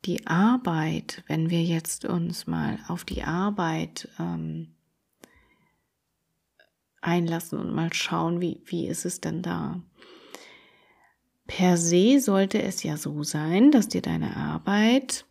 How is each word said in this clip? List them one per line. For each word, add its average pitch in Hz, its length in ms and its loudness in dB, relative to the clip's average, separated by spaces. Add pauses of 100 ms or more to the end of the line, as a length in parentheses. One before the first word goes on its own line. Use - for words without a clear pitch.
die - 220 -4
Arbeit, 165 1000 0
wenn 160 220 -2
wir 170 140 2
jetzt 165 420 -2
uns 170 420 -4
mal 165 320 -2 (100)
auf 175 180 -8
die - 160 -6
Arbeit, 170 960 -4
ähm, 160 560 -8 (2250)
einlassen 165 580 0
und - 140 -4
mal 165 220 -2
schauen, 170 480 -2
wie, - 240 -4
wie 170 220 -4
ist - 180 -4
es - 160 -8
denn 160 180 -4
da? 170 420 -6 (1600)
Per 180 300 4
se 180 440 6
sollte 196 420 2
es 190 200 -4
ja 151 140 -4
so 147 260 -6
sein, 160 480 4
dass 262 180 6
dir - 120 -2
deine - 340 -4
Arbeit 214 960 0